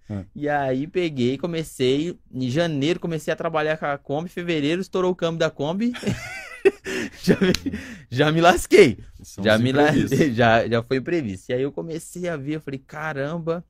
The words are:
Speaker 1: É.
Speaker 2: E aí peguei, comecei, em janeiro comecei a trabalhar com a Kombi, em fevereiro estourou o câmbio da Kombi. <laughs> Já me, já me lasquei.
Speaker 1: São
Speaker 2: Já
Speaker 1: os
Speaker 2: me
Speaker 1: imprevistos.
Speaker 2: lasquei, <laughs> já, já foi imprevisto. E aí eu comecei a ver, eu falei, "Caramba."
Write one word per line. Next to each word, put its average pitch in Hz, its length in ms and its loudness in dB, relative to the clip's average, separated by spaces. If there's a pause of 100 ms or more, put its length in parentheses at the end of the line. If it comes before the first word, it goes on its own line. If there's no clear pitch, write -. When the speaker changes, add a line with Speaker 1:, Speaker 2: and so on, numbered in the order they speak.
Speaker 1:
É. 98 160 -6 (100)
Speaker 2:
E 147 140 -6
aí 139 380 0
peguei, 139 520 0
comecei, 160 800 -2 (140)
em 127 180 -4
janeiro 156 520 0
comecei 165 320 -4
a 156 40 -2
trabalhar 156 420 -2
com 170 80 -6
a 143 120 -2
Kombi, 156 280 -4
em - 20 -10
fevereiro 175 520 -2
estourou 185 300 0
o 180 60 -2
câmbio 165 240 -2
da 160 100 2
Kombi. 202 520 -2
<laughs> 719 380 -6 (840)
Já - 180 4
me, 185 120 2 (580)
já 143 220 2
me 165 80 2
lasquei. 190 580 6 (240)
Speaker 1:
São - 220 -10
Speaker 2:
Já 107 100 6
Speaker 1:
os 110 60 4
Speaker 2:
me 127 100 2
Speaker 1:
imprevistos. 143 400 4
Speaker 2:
lasquei, 139 220 2
<laughs> - 20 -4
já, 113 340 4
já 117 140 0
foi 135 160 -2
imprevisto. 127 520 -4
E 123 40 0
aí 131 80 -2
eu 143 100 -4
comecei 165 560 -8
a 165 80 -4
ver, 143 200 -6
eu 156 40 -8
falei, 139 200 -10
"Caramba." 156 880 -6